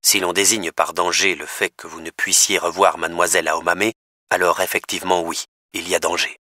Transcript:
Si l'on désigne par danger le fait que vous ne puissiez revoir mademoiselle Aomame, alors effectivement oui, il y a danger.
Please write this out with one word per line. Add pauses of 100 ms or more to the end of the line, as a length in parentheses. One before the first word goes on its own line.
Si
l'on
désigne
par
danger
le
fait
que
vous
ne
puissiez
revoir
mademoiselle
Aomame, (380)
alors
effectivement
oui, (300)
il
y
a
danger.